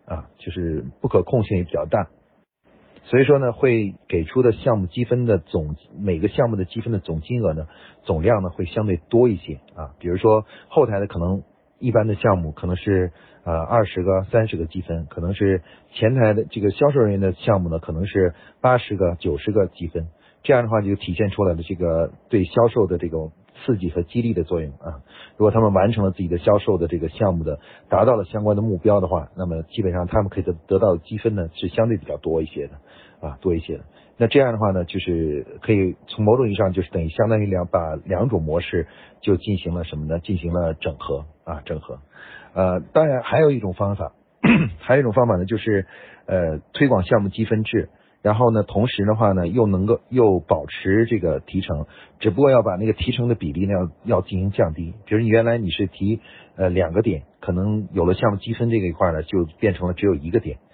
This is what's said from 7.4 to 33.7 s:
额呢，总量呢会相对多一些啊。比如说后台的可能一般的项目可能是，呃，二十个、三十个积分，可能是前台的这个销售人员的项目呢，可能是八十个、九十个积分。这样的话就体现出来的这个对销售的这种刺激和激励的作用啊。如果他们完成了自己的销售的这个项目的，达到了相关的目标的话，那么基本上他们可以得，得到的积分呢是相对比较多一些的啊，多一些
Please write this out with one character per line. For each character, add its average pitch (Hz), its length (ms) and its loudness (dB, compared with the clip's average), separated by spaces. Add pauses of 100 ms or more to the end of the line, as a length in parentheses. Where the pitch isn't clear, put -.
额 87 80 2
呢， 78 160 -6 (360)
总 82 180 -2
量 104 200 2
呢 92 60 -4
会 87 160 -8
相 107 220 -2
对 95 100 0 (140)
多 120 180 6
一 107 80 0
些 80 200 -10 (200)
啊。 76 240 -14
比 - 80 -10
如 87 80 -2
说 107 300 4 (240)
后 147 160 4
台 101 160 -2
的 101 60 -2
可 - 120 -8
能 92 240 -2 (360)
一 123 120 -2
般 110 160 4
的 107 80 0
项 98 240 2
目 80 140 -4
可 - 120 -10
能 90 100 -2
是， 90 360 0 (320)
呃， 85 100 -4
二 101 320 2
十 92 160 -4
个、 95 300 2
三 113 160 2
十 101 100 -6
个 80 80 -4
积 90 160 -8
分， 82 300 -6
可 - 100 -10
能 90 140 -2
是 95 260 2 (320)
前 113 220 2
台 113 180 4
的 107 120 0
这 - 140 -10
个 101 120 2
销 143 180 2
售 139 100 2
人 107 120 4
员 98 80 0
的 95 140 2
项 101 280 0
目 87 80 -2
呢， 82 80 -2
可 82 140 -10
能 85 160 -4
是 92 260 2 (280)
八 127 180 4
十 - 160 -8
个、 90 240 0
九 78 180 -2
十 - 140 -6
个 101 160 2
积 85 200 -10
分。 82 200 -8 (340)
这 139 140 4
样 123 80 4
的 113 60 -6
话 107 120 2
就 98 140 -2
体 - 180 -6
现 104 160 0
出 101 140 -2
来 90 100 2
的 80 80 -6
这 85 140 -8
个 82 360 0 (180)
对 98 160 2
销 120 220 4
售 110 200 2
的 87 100 -2
这 85 120 -6
种 80 220 -6 (220)
刺 - 240 -2
激 87 140 -6
和 87 100 -2
激 117 220 -4
励 117 100 0
的 85 100 -2
作 82 160 -4
用 76 120 -8
啊。 73 320 -14 (340)
如 104 60 0
果 104 80 6
他 113 80 2
们 107 120 4
完 98 200 4
成 107 120 -2
了 95 60 2
自 92 80 -4
己 92 100 -4
的 87 120 -2
销 104 180 4
售 98 220 0
的 85 80 0
这 87 100 -4
个 80 120 -4
项 95 260 0
目 82 80 -4
的， 73 160 -6 (300)
达 98 160 4
到 123 100 4
了 104 100 0
相 104 180 -6
关 104 120 2
的 101 80 0
目 104 160 -2
标 101 200 4
的 92 60 0
话， 82 320 -2
那 92 80 -6
么 82 160 -4
基 104 220 -6
本 92 100 -2
上 90 140 -4
他 110 140 0
们 98 80 -2
可 - 100 -8
以 92 40 -2
得， 87 100 -4 (140)
得 95 120 2
到 98 140 4
的 85 40 -2
积 107 220 -10
分 110 160 -2
呢 87 180 -4
是 - 140 -6
相 113 220 0
对 110 80 0
比 78 100 -16
较 73 100 -6
多 80 240 -2
一 80 40 -4
些 73 200 -10
的 67 80 -16 (540)
啊， 71 120 -12
多 90 140 0
一 82 60 -2
些 78 180 -8